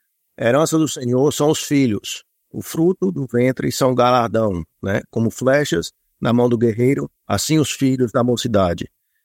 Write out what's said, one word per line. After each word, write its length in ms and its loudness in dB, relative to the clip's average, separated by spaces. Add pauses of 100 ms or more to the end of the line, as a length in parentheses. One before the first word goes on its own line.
(400)
"Herança 380 2
do 100 2
Senhor 440 0
são 180 0
os 100 0
filhos, 640 -2 (280)
o 100 -10
fruto 500 -2
do 160 -6
ventre 440 0
são 220 0
galardão", 680 2 (180)
né? 200 -2 (100)
"Como 180 0
flechas 640 0 (280)
na 140 0
mão 160 2
do 80 2
guerreiro, 540 0 (160)
assim 320 0
os 120 0
filhos 400 0
da 120 0
mocidade. 640 0 (360)